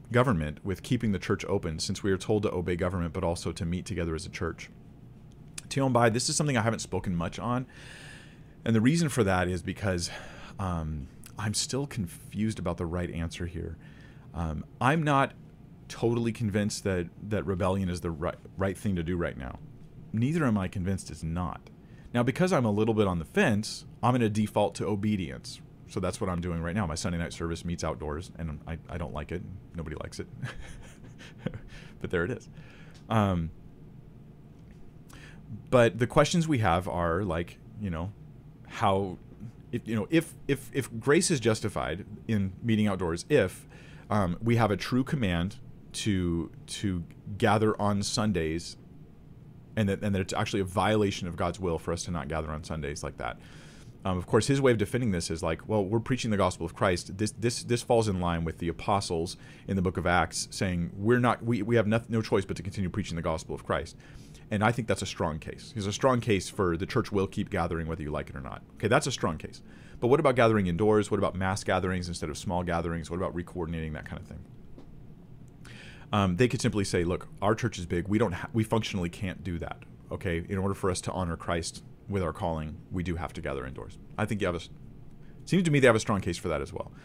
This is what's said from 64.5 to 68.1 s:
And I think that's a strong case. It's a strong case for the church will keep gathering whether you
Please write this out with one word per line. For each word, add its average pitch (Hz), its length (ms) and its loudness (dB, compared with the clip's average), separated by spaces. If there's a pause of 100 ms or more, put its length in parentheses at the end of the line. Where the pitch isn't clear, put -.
And 104 120 2
I 107 80 6
think 117 160 0
that's 101 160 0
a 101 40 -2
strong 80 340 -2
case. - 340 -12
It's 101 120 -4
a 101 60 0
strong 127 280 4
case 101 280 2
for 87 280 2
the 90 100 -4
church - 240 0
will 98 160 2
keep 95 240 -4
gathering 85 380 0
whether 80 140 -4
you 73 100 -4